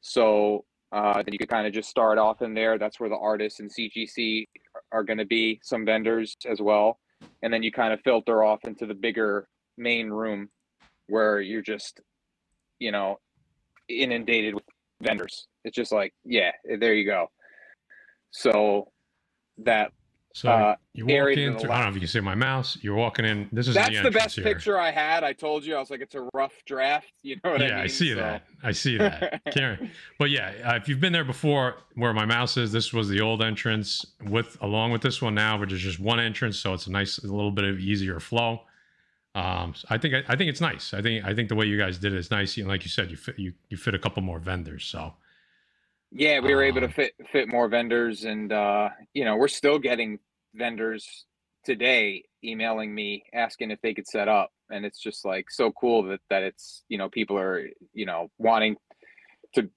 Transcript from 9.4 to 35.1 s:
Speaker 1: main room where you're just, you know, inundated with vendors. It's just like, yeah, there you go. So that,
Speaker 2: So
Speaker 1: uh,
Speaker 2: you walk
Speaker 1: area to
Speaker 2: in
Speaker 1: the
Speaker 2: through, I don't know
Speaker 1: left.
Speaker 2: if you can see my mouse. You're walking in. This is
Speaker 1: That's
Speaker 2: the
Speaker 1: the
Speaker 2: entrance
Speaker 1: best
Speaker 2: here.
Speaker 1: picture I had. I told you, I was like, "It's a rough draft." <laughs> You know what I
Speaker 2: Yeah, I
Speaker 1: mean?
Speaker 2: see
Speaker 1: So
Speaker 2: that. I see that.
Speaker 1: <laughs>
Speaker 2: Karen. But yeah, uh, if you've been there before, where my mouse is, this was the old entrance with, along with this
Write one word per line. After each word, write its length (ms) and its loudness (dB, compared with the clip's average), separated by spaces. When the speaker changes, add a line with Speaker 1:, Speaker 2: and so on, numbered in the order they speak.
Speaker 1:
main 320 -2
room 400 -4
where 320 2
you're 220 -6
just, 380 -10
you 140 -6
know, 260 -2
inundated 680 0
with 100 -8
vendors. 460 -4
It's 120 -8
just 160 -2
like, 220 0
yeah, 280 2
there 300 2
you 100 2
go. 260 0
So 600 2
that, 340 2
Speaker 2:
So 160 -2
Speaker 1:
uh, 280 6
Speaker 2:
you 140 -6
walk 60 4
Speaker 1:
area 240 4
to 60 2
Speaker 2:
in 120 0
Speaker 1:
the 60 -6
Speaker 2:
through, 100 -2
I 40 2
don't 60 2
know 60 2
Speaker 1:
left. 40 2
Speaker 2:
if 40 -6
you 60 -2
can 80 -4
see 120 0
my 140 -2
mouse. 480 0
You're 140 -2
walking 280 0
in. 280 0
This 160 0
is 60 2
Speaker 1:
That's 140 4
Speaker 2:
the 40 0
Speaker 1:
the 60 0
Speaker 2:
entrance 180 2
Speaker 1:
best 200 2
Speaker 2:
here. 80 -6
Speaker 1:
picture 340 0
I 120 2
had. 320 0
I 100 0
told 320 -4
you, 120 -4
I 20 -2
was 120 -6
like, 100 -10
"It's 160 -14
a 180 -8
rough 200 -2
draft." 500 -2
<laughs> 60 -20
You 220 -10
know 80 0
what 100 2
I 60 4
Speaker 2:
Yeah, 80 0
I 60 -4
Speaker 1:
mean? 60 -2
Speaker 2:
see 220 0
Speaker 1:
So 60 -2
Speaker 2:
that. 280 -4
I 100 -2
see 260 0
that. 480 0
Speaker 1:
<laughs> 60 -4
Speaker 2:
Karen. 380 -2
But 120 4
yeah, 220 -2
uh, 120 2
if 120 -4
you've 120 0
been 120 4
there 120 2
before, 540 0
where 180 2
my 140 2
mouse 300 2
is, 160 0
this 200 0
was 160 0
the 120 2
old 220 2
entrance 640 -2
with, 360 -2
along 300 0
with 120 -2
this 200 -2